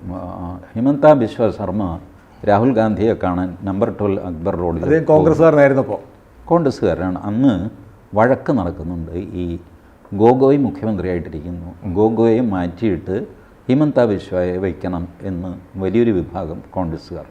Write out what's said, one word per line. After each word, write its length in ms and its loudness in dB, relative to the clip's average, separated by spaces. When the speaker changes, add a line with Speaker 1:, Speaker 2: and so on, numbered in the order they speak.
Speaker 1:
ആ, 460 -10
ഹിമന്ത 380 4
ബിശ്വ 360 0
ശർമ്മ 420 -4
രാഹുൽ 300 4
ഗാന്ധിയെ 440 2
കാണാൻ 340 -4
നമ്പർ 220 -2
ട്വൽവ് 400 -2
അക്ബർ 260 -4
റോഡിൽ 260 -2
Speaker 2:
അദ്ദേഹം 220 2
കോൺഗ്രസ്സുകാരനായിരുന്നപ്പോൾ? 960 4
Speaker 1:
കോൺഗ്രസ്സുകാരനാണ്. 720 0
അന്ന് 300 2
വഴക്ക് 440 2
നടക്കുന്നുണ്ട്. 540 -6
ഈ 160 -4
ഗോഗോയ് 520 6
മുഖ്യമന്ത്രിയായിട്ടിരിക്കുന്നു, 1000 -6
ഗോഗോയെ 420 4
മാറ്റിയിട്ട് 640 -4
ഹിമന്ത 320 2
ബിശ്വയെ 540 -2
വയ്ക്കണം 400 -4
എന്ന് 260 -6
വലിയൊരു 360 2
വിഭാഗം 400 -6
കോൺഗ്രസ്സുകാർ, 560 -8